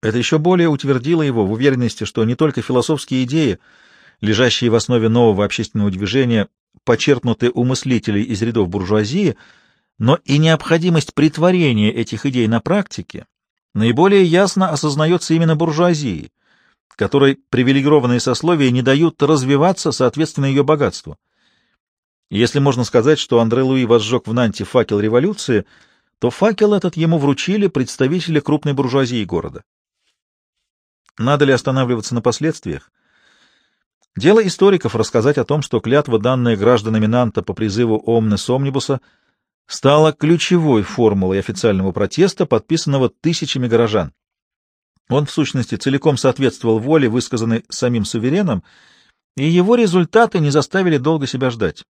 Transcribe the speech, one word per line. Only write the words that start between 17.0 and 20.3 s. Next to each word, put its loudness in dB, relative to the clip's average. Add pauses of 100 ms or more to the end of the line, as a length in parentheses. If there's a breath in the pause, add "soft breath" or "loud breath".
привилегированные 2
сословия 0
не 0
дают 0
развиваться 0
соответственно -2